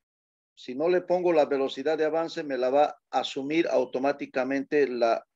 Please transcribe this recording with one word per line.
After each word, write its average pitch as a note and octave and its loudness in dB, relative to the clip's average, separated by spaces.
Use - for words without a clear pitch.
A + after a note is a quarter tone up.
Si - -14
no D3 -2
le F3+ 2
pongo F3+ 2
la D3 4
velocidad C3+ -2
de D#3 0
avance, D#3+ -4
me C3+ -6
la B2+ 0
va C#3+ 4
a - -4
asumir C#3+ -2
automáticamente C3+ 0
la, A#2 0